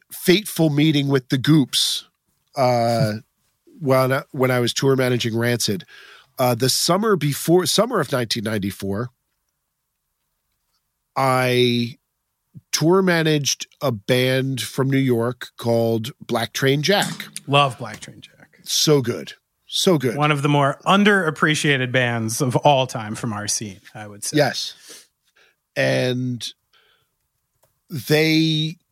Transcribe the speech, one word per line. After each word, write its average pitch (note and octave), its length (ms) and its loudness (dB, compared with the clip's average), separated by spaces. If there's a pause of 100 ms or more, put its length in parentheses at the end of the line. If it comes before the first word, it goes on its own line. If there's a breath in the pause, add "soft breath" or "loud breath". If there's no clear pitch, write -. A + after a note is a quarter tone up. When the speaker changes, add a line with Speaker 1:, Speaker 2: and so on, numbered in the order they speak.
(120)
Speaker 1:
fateful - 580 0
meeting D3 380 2
with C#3 220 0
the C#3 80 0
Goops, - 680 2 (500)
uh, A#2 580 2 (340)
<laughs> - 320 -20
when C3 340 2
I, D3 180 -2
when B2+ 200 0
I B2 80 0
was A#2+ 140 -2
tour C3+ 220 2
managing B2 420 -2
Rancid, A#2 480 -2 (520 loud breath)
uh, B2 180 0
the B2 140 0
summer G3+ 460 0
before, D#3+ 500 0
summer A3 340 0
of C#3+ 120 -4
nineteen A#2+ 320 -4
ninety-four, G2+ 680 -4 (2000)
I B2 840 0 (760)
tour F3+ 300 4
managed D#3 680 0 (140)
a C#3+ 100 0
band C3 680 0
from C3+ 280 -4
New C3+ 80 2
York B2 600 -2
called A#2 540 0 (140)
Black A#2 280 -4
Train C#3 280 2
Jack. F3+ 460 0 (200)
Speaker 2:
Love C#3 300 2
Black A2 220 -14
Train - 220 -20
Jack. - 420 -20
Speaker 1:
So D3 380 2
good. G#2 320 -6 (340)
So F3+ 300 2
good. B2+ 180 -2
Speaker 2:
One D3+ 160 0
of C#3+ 100 0
the D3 80 0
more C#3+ 360 2
underappreciated D#3+ 1040 2
bands A#2+ 500 -2
of B2+ 160 0
all C3 300 4
time A2 280 -10
from A#2 180 -6
our G#2 140 -6
scene, G#2 320 -8 (140)
I G#2+ 140 -16
would G#2 160 -16
say. D3 140 -4
Speaker 1:
Yes. - 680 -4 (680 soft breath)
And B2+ 720 -2 (1400)
they, D#3+ 880 0 (140)